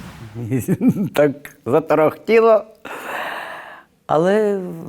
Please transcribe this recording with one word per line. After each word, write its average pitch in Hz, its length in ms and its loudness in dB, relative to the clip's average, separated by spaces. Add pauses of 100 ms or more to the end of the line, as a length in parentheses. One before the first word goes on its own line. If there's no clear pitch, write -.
(340)
<laughs> 117 300 -4 (500)
так 143 180 4 (340)
заторохтіло. 160 1000 4 (1400)
Але 196 540 2 (280)